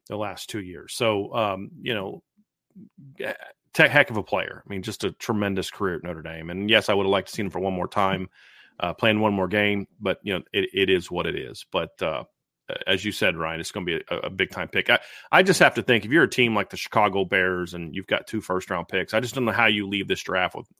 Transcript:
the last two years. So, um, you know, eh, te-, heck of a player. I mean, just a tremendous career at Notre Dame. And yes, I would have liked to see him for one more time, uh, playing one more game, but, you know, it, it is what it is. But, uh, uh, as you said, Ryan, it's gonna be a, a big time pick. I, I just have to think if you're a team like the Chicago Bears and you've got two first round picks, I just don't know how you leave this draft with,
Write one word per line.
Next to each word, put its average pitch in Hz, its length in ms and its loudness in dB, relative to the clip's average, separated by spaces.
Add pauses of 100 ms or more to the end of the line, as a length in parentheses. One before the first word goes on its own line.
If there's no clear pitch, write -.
the 107 80 -8
last 101 320 -8
two 107 120 -8
years. 87 340 -14
So, 107 400 0
um, 104 360 -2 (120)
you 127 100 -4
know, 101 300 -6 (960)
eh, 107 140 -6 (400)
te-, 156 160 6
heck 135 220 4
of 113 60 -4
a 101 60 -2
player. - 420 -6
I - 40 -20
mean, 98 140 -8
just 107 200 -8
a 92 100 -2
tremendous 101 580 -2
career 92 260 -4
at 78 80 0
Notre 85 180 -6
Dame. 80 280 -12
And 98 200 -4
yes, 110 180 6
I 107 60 4
would 98 100 2
have 98 60 2
liked 98 180 2
to - 60 -14
see 113 80 -6
him 95 80 -4
for - 80 -8
one 95 140 -2
more 90 160 -4
time, 95 400 0 (520)
uh, 87 140 -2
playing 107 260 2
one 107 140 4
more 95 140 0
game, 104 400 0 (100)
but, 98 240 -2
you 98 120 -2
know, 85 80 -4 (100)
it, 98 200 0
it 95 180 2
is 90 200 2
what 87 160 -2
it 82 100 -4
is. 67 360 -12
But, 85 300 -4
uh, 76 220 -4 (440)
uh, - 60 -8 (120)
as 95 180 0
you 104 80 -2
said, 90 240 0
Ryan, 82 240 -4
it's 85 100 -8
gonna 92 160 -6
be 82 240 -2
a, 87 80 -2
a - 120 -6
big 92 200 -2
time 87 180 -8
pick. - 220 0
I, 120 80 6 (340)
I 170 100 8
just 185 180 4
have 143 140 8
to 117 80 0
think 113 220 4
if 104 60 -8
you're 151 140 6
a 117 60 2
team 117 240 2
like 101 160 0
the - 60 -12
Chicago 98 480 2
Bears 90 500 0
and 85 200 -8
you've 95 120 -6
got - 200 0
two 110 140 -4
first 92 300 -4
round 87 180 -4
picks, 92 260 -2
I 113 60 4
just 120 140 -8
don't 131 100 -2
know 135 80 0
how 117 140 4
you 104 220 2
leave 98 200 -2
this 92 140 -2
draft 90 320 -2
with, - 120 -12 (140)